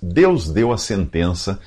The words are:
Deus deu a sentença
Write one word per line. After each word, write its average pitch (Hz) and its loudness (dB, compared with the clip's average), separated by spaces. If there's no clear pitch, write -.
Deus 104 2
deu 113 2
a 113 -2
sentença 87 -2